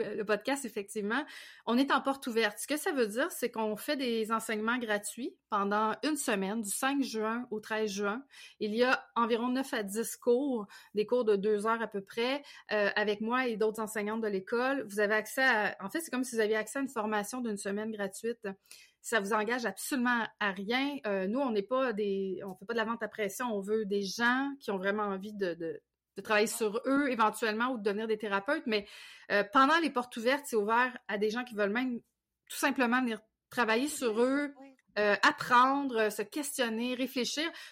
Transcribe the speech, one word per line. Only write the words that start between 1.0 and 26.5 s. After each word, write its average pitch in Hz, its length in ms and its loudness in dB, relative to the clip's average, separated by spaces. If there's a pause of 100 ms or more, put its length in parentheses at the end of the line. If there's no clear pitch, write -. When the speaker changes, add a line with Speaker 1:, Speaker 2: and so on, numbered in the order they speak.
Speaker 1:
on 240 140 4
est 277 120 4
en 285 80 4
porte 269 280 -2
ouverte. 220 320 2
Ce - 80 -6
que 294 100 0
ça 370 140 -2
veut 254 160 2
dire, 254 240 -2
c'est - 180 -4
qu'on 220 260 -2
fait 294 220 -4
des 226 340 0
enseignements 226 460 0
gratuits 226 580 -4 (140)
pendant 208 540 0
une 302 120 0
semaine, 208 460 -2
du 202 80 -6
cinq 269 320 0
juin 220 480 -2
au 214 100 -4
treize 214 320 -2
juin. 202 320 -2 (360)
Il 214 160 -2
y 240 80 4
a 254 200 2 (120)
environ 233 340 2
neuf 262 240 -2
à 233 80 0
dix 208 340 -4
cours, 247 520 2 (260)
des 208 140 0
cours 247 180 2
de 214 100 6
deux 208 300 2
heures 226 160 2
à 220 60 -2
peu 208 140 -6
près, 254 420 -2 (280)
euh, 208 240 4
avec 208 260 2
moi 247 260 0
et 226 100 0
d'autres 220 240 2
enseignantes 214 400 -2
de 220 60 -2
l'école. 240 600 0
Vous 202 120 -4
avez 208 160 4
accès 214 280 0
à, 214 360 2
en 190 100 -8
fait, 330 120 -4
c'est 330 100 -10
comme 254 120 -2
si 233 120 -6
vous 226 60 2
aviez 214 140 2
accès 214 220 -2
à 277 60 0
une 262 60 -2
formation 214 520 -2
d'une 220 160 -2
semaine 208 340 -4
gratuite. 208 560 -6 (520)
Ça 226 220 0
vous 196 100 -4
engage 233 340 0
absolument 240 600 0 (140)
à 202 100 2
rien. 247 540 -2
Euh, 190 220 0
nous, 214 120 0
on 269 120 2
n'est 208 100 2
pas 254 320 0
des, 196 520 -2
on 185 100 -8
fait 196 100 -18
pas 226 80 -6
de 233 60 0
la 220 40 2
vente 226 200 -4
à 208 40 -2
pression. 208 380 -4 (100)
On 202 60 -2
veut 214 240 0
des 202 160 0
gens 240 580 0
qui - 100 -8
ont 202 80 0
vraiment 202 260 0
envie 202 280 -4
de, 196 220 -2
de, 165 260 -6 (380)
de 196 40 -10
travailler 214 260 4
sur 214 380 -2